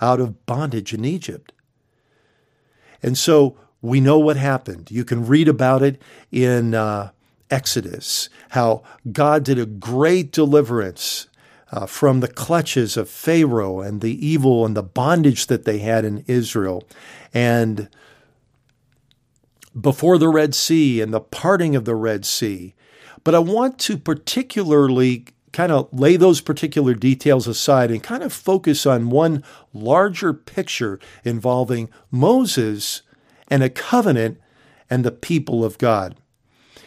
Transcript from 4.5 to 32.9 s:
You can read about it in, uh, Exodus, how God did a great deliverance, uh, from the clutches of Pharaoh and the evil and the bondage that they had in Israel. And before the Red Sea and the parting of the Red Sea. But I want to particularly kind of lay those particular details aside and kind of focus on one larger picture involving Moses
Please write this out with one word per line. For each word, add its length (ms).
You 160
can 220
read 200
about 360
it 180
in, 420
uh, 380
Exodus, 760
how 320
God 320
did 160
a 80
great 640
deliverance, 960
uh, 140
from 360
the 60
clutches 720
of 100
Pharaoh 760
and 200
the 260
evil 380
and 100
the 60
bondage 640
that 200
they 120
had 280
in 200
Israel. 580
And 520
before 380
the 120
Red 240
Sea 480
and 120
the 60
parting 560
of 100
the 100
Red 300
Sea. 500
But 100
I 60
want 400
to 180
particularly 1300
kind 200
of 200
lay 240
those 260
particular 520
details 540
aside 420
and 140
kind 180
of 120
focus 520
on 240
one 340
larger 600
picture 640
involving 680
Moses 880